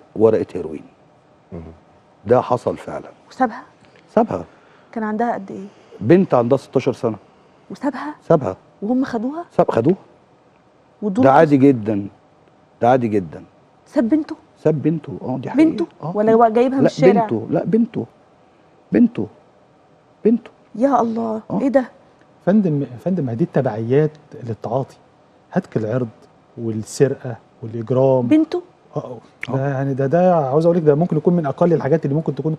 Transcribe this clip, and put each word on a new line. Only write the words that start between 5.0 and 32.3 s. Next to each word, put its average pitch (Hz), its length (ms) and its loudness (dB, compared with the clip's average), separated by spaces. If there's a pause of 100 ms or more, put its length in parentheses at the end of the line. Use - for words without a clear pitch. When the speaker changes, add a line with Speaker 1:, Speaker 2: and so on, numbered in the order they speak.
Speaker 3:
عندها 214 300 -4
قد 196 180 -10
إيه؟ 196 140 -14 (360)
Speaker 1:
بنت 143 320 4
عندها 123 240 2
ستاشر - 360 -2
سنة. 113 220 -4 (560)
Speaker 3:
وسابها؟ 285 440 -8 (120)
Speaker 1:
سابها. 104 300 0 (240)
Speaker 3:
وهم 254 240 -2
خدوها؟ 269 400 -8 (120)
Speaker 1:
ساب-، - 140 2
خدوها. 135 240 2 (1080)
Speaker 3:
ودول 208 240 -2
Speaker 1:
ده 131 60 6
عادي 147 260 6
Speaker 3:
قصة؟ 131 100 6
Speaker 1:
جدًا. 107 400 0 (720)
ده 117 80 4
عادي 127 180 2
جدًا. 90 360 -4 (420)
Speaker 3:
ساب 233 240 -2
بنته؟ 311 260 -2 (280)
Speaker 1:
ساب 156 180 0
بنته، 151 400 -4
آه، 127 160 -6
دي 127 120 -10
حقيقة. 320 200 4
Speaker 3:
بنته؟ - 180 -4 (160)
Speaker 1:
آه. 165 140 -8
Speaker 3:
ولا 220 160 2
هو 233 140 6
جايبها 247 300 0
من 262 60 2
Speaker 1:
لا، - 60 2
Speaker 3:
الشارع؟ 190 340 4
Speaker 1:
بنته، 113 260 -4
لا، 165 160 0
بنته. 208 400 0 (840)
بنته. 220 360 2 (1000)
بنته. 220 260 0 (240)
Speaker 3:
يا 247 260 0
الله، 226 400 -6 (100)
Speaker 1:
آه. 190 100 -2
Speaker 3:
إيه 269 60 0
ده؟ 247 180 0 (600)
Speaker 4:
فندم، 175 400 2 (200)
فندم، 175 200 -2
ما 117 80 -4
دي 113 100 -2
التبعيات 123 680 0 (320)
للتعاطي. 117 520 -6 (560)
هتك - 260 -4
العرض 117 300 -2 (500)
والسرقة 117 800 -4 (280)
والإجرام. 123 640 0
Speaker 3:
بنته؟ 320 340 2 (340)
Speaker 4:
آه، 151 40 -4
آه. - 180 -12 (320)
Speaker 1:
آه. 131 60 -4
Speaker 4:
ده 135 120 -2
يعني، 139 260 -2
ده، 135 140 -2
ده 175 280 4
عاوز 147 300 2
أقول 170 120 4
لك، 170 60 0
ده 147 120 6
ممكن 160 220 0
يكون 175 160 2
من 170 120 0
أقل 175 280 0
الحاجات 143 320 0
اللي 139 100 -2
ممكن 143 200 -4